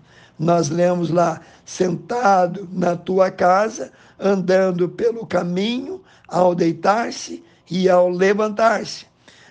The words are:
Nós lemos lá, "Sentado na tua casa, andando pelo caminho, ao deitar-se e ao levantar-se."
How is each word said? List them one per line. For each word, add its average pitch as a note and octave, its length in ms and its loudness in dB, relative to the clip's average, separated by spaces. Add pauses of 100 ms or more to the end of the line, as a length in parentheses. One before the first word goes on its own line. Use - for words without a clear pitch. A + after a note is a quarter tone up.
(400)
Nós E3 300 2
lemos F3 400 0
lá, E3+ 320 0 (240)
"Sentado F#3 1080 0
na F3+ 240 -2
tua F#3 340 0
casa, F#3+ 600 0 (260)
andando F#3 680 0
pelo A3 380 -4
caminho, G#3 760 -4 (240)
ao F3+ 300 2
deitar-se F#3+ 880 -2 (260)
e F3+ 200 0
ao F3+ 180 4
levantar-se." G#3 1000 0 (440)